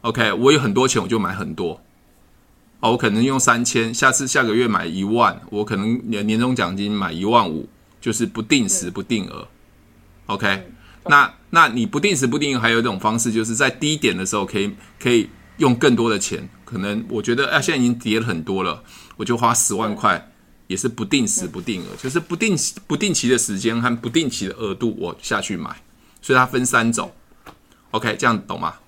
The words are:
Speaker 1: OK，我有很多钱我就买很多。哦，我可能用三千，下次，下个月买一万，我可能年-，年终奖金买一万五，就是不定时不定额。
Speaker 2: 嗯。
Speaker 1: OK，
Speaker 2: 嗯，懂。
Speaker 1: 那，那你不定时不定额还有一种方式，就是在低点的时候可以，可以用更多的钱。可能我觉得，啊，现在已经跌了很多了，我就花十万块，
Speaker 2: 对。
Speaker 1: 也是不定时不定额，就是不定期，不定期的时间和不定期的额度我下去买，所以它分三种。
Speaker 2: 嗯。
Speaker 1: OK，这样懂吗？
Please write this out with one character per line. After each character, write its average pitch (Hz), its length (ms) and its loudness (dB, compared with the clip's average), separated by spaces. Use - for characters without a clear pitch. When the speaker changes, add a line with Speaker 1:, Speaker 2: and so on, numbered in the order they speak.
Speaker 1:
OK， 113 300 0
我 123 200 6
有 151 60 6
很 117 140 0
多 127 160 4
钱 110 140 0
我 90 40 -6
就 110 120 0
买 92 160 -2
很 78 200 -6
多。 82 280 -6
哦， 117 120 2
我 123 40 4
可 117 140 2
能 110 120 2
用 135 160 2
三 120 240 4
千， 113 300 0
下 131 180 4
次， 131 160 -2
下 135 180 2
个 110 100 2
月 120 120 4
买 87 200 0
一 92 180 -4
万， 107 340 2
我 104 140 -2
可 104 120 -4
能 113 320 -2
年-， 104 180 -4
年 110 140 0
终 127 160 2
奖 95 180 0
金 101 160 -4
买 95 220 -4
一 87 120 -6
万 107 260 4
五， 78 180 -8
就 113 120 -4
是 117 120 0
不 110 160 -6
定 117 260 2
时 90 240 -4
不 98 120 -10
定 98 260 -4
额。 - 120 -14
Speaker 2:
嗯。 - 80 -18
Speaker 1:
OK， 208 220 -4
Speaker 2:
嗯， 190 240 -4
懂。 - 80 -6
Speaker 1:
那， 143 240 6
那 165 180 6
你 117 160 -2
不 143 160 -2
定 190 160 2
时 131 100 0
不 131 120 0
定 143 180 0
额 117 40 0
还 117 100 4
有 117 80 4
一 113 40 2
种 107 160 -2
方 110 200 0
式， 120 120 0
就 113 140 0
是 113 100 -4
在 131 140 2
低 151 260 -2
点 113 220 0
的 92 80 -4
时 95 100 -4
候 101 120 0
可 107 120 -4
以， 101 160 -2
可 123 140 0
以 113 160 4
用 127 160 4
更 127 200 4
多 113 140 2
的 104 100 0
钱。 - 300 -6
可 110 140 -10
能 104 320 -4
我 110 100 -4
觉 120 140 0
得， 135 160 0
啊， 151 100 2
现 156 140 0
在 139 40 0
已 127 40 2
经 120 160 2
跌 110 200 0
了 117 60 -2
很 85 180 -4
多 95 200 -2
了， 90 200 -4
我 - 60 -6
就 120 120 0
花 117 160 2
十 - 220 0
万 107 200 -2
块， 98 220 0
Speaker 2:
对。 - 160 -14
Speaker 1:
也 92 80 -4
是 127 120 -2
不 117 160 -6
定 110 240 0
时 - 180 -4
不 113 140 -10
定 98 220 -6
额， - 140 -14
就 131 120 -10
是 147 100 -4
不 165 160 -6
定 196 220 0
期， - 300 -6
不 151 100 -2
定 196 160 -2
期 120 160 0
的 123 80 6
时 107 220 -2
间 113 240 0
和 120 120 0
不 117 140 -8
定 143 220 0
期 95 180 -6
的 - 60 -8
额 107 180 -6
度 113 260 -2
我 85 220 -6
下 107 180 -2
去 98 160 -4
买， - 280 -10
所 135 120 2
以 127 40 8
它 127 80 6
分 127 180 0
三 117 260 2
种。 - 220 -4
Speaker 2:
嗯。 - 80 -20
Speaker 1:
OK， 107 260 -2
这 135 100 0
样 110 200 2
懂 87 120 -8
吗？ 80 180 -6